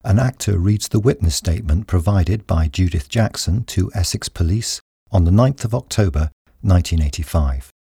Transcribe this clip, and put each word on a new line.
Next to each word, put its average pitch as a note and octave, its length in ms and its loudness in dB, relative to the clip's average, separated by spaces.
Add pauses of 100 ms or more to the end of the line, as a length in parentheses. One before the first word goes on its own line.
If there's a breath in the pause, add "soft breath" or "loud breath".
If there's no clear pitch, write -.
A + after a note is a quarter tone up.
an G#2 160 2
actor B2 400 -2
reads G2+ 300 0
the A2+ 100 0
witness F2 380 0
statement E2 500 -2
provided F#2 580 0
by D#2+ 220 0
Judith E2+ 420 -2
Jackson A2 580 -2
to - 280 -2
Essex - 340 -4
Police F#2 520 -2 (320)
on F2+ 100 4
the E2+ 80 4
ninth B2+ 340 2
of A#2 120 -4
October, D#2+ 560 0 (280)
nineteen F2 400 2
eighty-five. C#2+ 680 -2 (140)